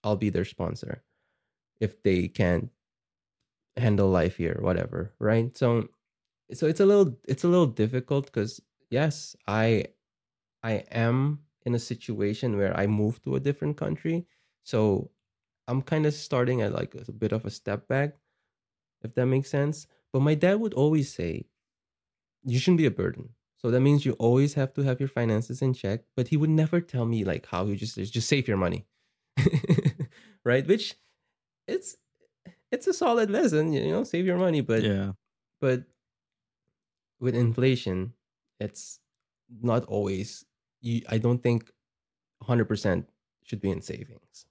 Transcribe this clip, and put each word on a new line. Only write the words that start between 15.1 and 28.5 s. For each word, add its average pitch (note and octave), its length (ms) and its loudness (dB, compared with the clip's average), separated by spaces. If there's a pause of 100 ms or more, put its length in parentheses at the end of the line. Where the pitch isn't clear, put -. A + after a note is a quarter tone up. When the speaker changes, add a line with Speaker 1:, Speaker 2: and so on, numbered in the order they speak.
Speaker 1:
I'm C3 140 -2
kinda D3+ 300 0
starting B2+ 500 -2
at, G#2 120 -2
like, - 220 -6
a - 160 -14
bit A2 200 -2
of A2 140 -2
a G#2 40 -6
step - 380 -8
back, C#3+ 300 -2 (840)
if A2+ 120 -12
that B2+ 120 2
makes C3+ 240 0
sense. D3 360 -2 (260)
But C3+ 100 2
my D3+ 140 4
dad F#3+ 240 2
would A3+ 140 -4
always D3 380 2
say, E2 360 -6 (960)
"You B2+ 160 0
shouldn't F3 180 4
be D#3 80 4
a A2+ 60 4
burden." - 420 -6 (240)
So A#2+ 140 -2
that B2+ 100 4
means C#3+ 240 4
you B2+ 80 0
always B2+ 400 4
have C3+ 200 -2
to C#3+ 80 -2
have C3 180 0
your C3+ 100 -2
finances A#2 520 -2
in B2+ 120 2
check. G2+ 320 -4 (100)
But B2 120 0
he D#3 100 2
would D#3 120 2
never D#3 320 4
tell B2 240 -4
me, A2+ 180 0
like, F#2 220 -2
how. F#2 200 -2
He G2+ 100 -2
just G#2+ 180 -8
says, G2+ 160 -8
"Just A#2 180 -2
save C#3 200 2
your G2+ 100 2